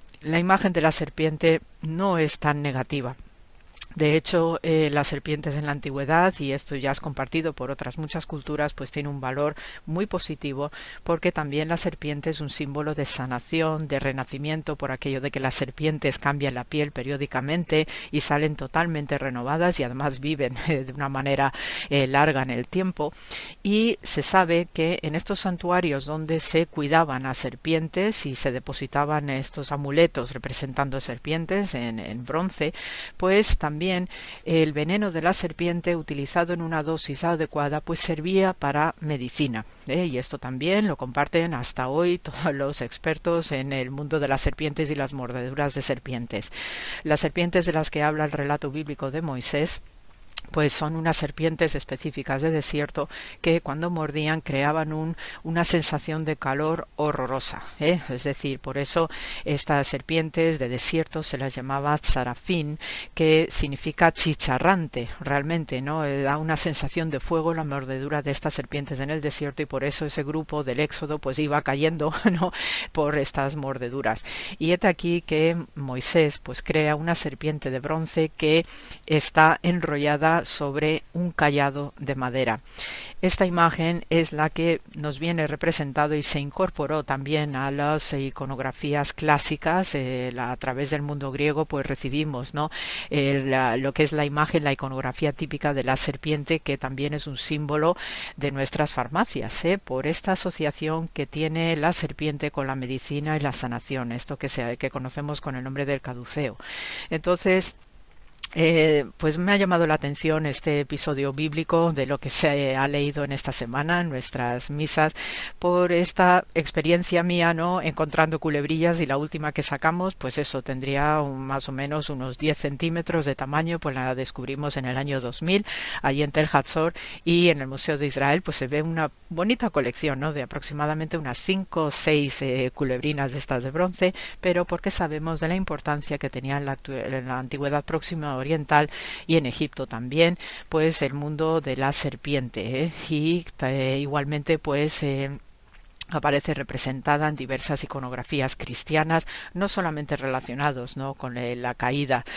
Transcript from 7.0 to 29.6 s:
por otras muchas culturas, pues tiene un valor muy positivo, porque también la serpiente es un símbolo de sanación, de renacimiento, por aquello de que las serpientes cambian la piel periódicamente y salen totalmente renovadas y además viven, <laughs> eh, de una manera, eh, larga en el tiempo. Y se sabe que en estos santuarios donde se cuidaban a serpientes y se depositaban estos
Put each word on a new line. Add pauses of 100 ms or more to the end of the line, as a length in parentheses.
por
otras
muchas
culturas,
pues
tiene
un
valor (300)
muy
positivo, (360)
porque
también
la
serpiente
es
un
símbolo
de
sanación,
de
renacimiento,
por
aquello
de
que
las
serpientes
cambian
la
piel
periódicamente (240)
y
salen
totalmente
renovadas
y
además
viven,
<laughs>
eh,
de
una
manera, (360)
eh,
larga
en
el
tiempo. (500)
Y
se
sabe
que
en
estos
santuarios
donde
se
cuidaban
a
serpientes
y
se
depositaban
estos